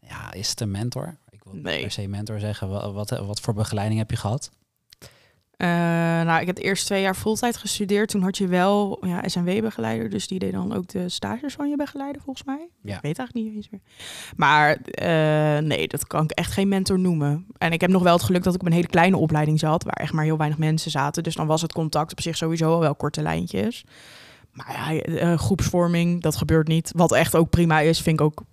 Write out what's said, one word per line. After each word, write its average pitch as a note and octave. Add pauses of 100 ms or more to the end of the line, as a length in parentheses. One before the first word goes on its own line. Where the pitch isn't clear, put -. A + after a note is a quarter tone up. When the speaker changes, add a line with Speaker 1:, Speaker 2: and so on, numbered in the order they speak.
Speaker 1:
ja, -
is F#2+
het -
een G#2+
mentor? B2 (140)
Ik G#2
wil -
niet E3
Speaker 2:
Nee. D#2
Speaker 1:
per G2
se G2+
mentor G#2
zeggen. G#2
Wa-, G2+
wat, G#2
wat G2+
voor -
begeleiding G#2+
heb A2
je A#2
gehad? A2+ (1040)
Speaker 2:
Eh, F3+ (560)
nou, E3
ik E3+
heb F3+
de -
eerste F#3+
twee G3
jaar F#3+
voltijd A3
gestudeerd. G3+
Toen G3
had F#3+
je G3
wel, F#3+
ja, F3
S -
N F3
W-begeleider. A3
Dus G3+
die F#3+
deed F#3+
dan F#3+
ook F#3
de F3+
stages A#3
van C#4+
je D4
begeleiden, C#4+
volgens -
mij. D4 (140)
Speaker 1:
Ja. G3
Speaker 2:
Ik -
weet D3+
eigenlijk A#3+
niet G#3+
eens G#3
meer. G3+ (560)
Maar, D3
eh, D3+
nee, E2+
dat -
kan D#3
ik D3+
echt -
geen G3
mentor F#3+
noemen. E3 (120)
En E3
ik E3
heb F3+
nog F#3
wel E3+
het E3+
geluk F3+
dat F3
ik F3+
op F3
een E3+
hele F3
kleine F3+
opleiding D#3
zat, D#3
waar -
echt -
maar D#3
heel D#3
weinig D3+
mensen D#3
zaten. D3
Dus E3
dan D#3+
was D#3
het D#3+
contact D#3
op -
zich D#3+
sowieso D#3+
al E3+
wel D3+
korte D3+
lijntjes. F3+ (680)
Maar B2 (220)
ja, D#3
eh, E3+
groepsvorming, F3
dat D#3
gebeurt D#3+
niet. D#3+
Wat E3
echt D#3
ook E3
prima D#3+
is, D#3+
vind D#3+
ik D3+
ook - (100)